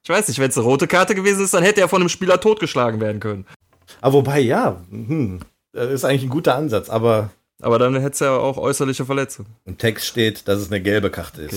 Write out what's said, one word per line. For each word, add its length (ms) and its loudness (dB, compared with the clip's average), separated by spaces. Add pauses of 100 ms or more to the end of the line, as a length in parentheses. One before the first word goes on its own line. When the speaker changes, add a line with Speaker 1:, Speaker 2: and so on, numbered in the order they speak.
Speaker 1:
Ich 80 -8
weiß 180 0
nicht, 100 -4
wenn's 200 0
eine 80 2
rote 200 2
Karte 280 2
gewesen 300 0
ist, 100 -2
dann 80 4
hätte 180 4
er 80 4
von 140 2
einem 80 2
Spieler 300 2
totgeschlagen 600 0
werden 200 -4
können. 260 -8 (560)
Speaker 2:
Aber 120 4
wobei, 260 4
ja, 500 0
hm, 500 -4 (320)
das 180 -4
ist 140 -4
eigentlich 200 2
ein 60 -4
guter 240 2
Ansatz, 360 -2
aber 400 2 (320)
Speaker 1:
Aber 160 2
dann 180 2
hätt's 240 -4
ja 160 2
auch 220 -2
äußerliche 480 -2
Verletzungen. 480 -6 (100)
Speaker 2:
im 140 -14
Text 280 -2
steht, 400 -2
dass 140 0
es 100 -8
eine 120 -4
gelbe 280 0
Karte 320 -12
ist. 140 -12